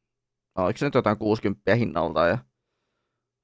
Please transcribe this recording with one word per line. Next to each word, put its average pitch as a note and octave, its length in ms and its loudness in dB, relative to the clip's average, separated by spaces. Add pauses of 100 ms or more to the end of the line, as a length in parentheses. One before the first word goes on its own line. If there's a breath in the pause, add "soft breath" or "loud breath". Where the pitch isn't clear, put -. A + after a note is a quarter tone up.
(540)
oliko F#2 240 -2
se D3 60 -4
nyt C#3+ 100 -2
jotain G#2+ 240 2
kuusikymppiä G#2+ 560 0
hinnalta, E2+ 520 0
ja G#2+ 120 2 (1040)